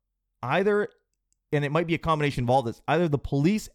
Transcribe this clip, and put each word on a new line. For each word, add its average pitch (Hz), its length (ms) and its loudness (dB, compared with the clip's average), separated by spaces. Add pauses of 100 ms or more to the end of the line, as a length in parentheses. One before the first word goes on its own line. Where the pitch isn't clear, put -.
(420)
either, 196 460 0 (640)
and 147 120 0
it 143 80 -4
might 165 140 0
be 165 80 0
a - 40 -2
combination 147 460 -2
of 120 60 0
all 131 120 4
this, 113 240 -6
either 165 220 2
the 143 100 0
police 156 560 0